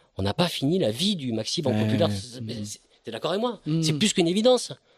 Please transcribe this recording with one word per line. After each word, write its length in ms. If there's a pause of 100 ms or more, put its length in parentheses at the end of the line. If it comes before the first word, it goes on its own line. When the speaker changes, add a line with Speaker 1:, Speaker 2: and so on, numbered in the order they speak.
(180)
Speaker 1:
on 60
n'a 100
pas 140
fini 320
la 100
vie 240
du 180
Maxi 300
Banque 140
Speaker 2:
Ouais. 80
Speaker 1:
Populaire. 240
Speaker 2:
Hmm. 40
Speaker 1:
C'est, 520
c'est, 160 (240)
t'es 80
d'accord 180
avec 100
moi ? 260
Speaker 2:
Hmm. 160
Speaker 1:
C'est 100
plus 220
qu'une 120
évidence. 460 (260)